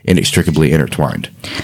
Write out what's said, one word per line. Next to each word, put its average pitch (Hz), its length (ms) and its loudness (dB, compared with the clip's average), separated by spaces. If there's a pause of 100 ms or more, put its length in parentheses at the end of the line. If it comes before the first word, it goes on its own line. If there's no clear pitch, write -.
inextricably 80 680 2
intertwined. 73 580 -2 (340)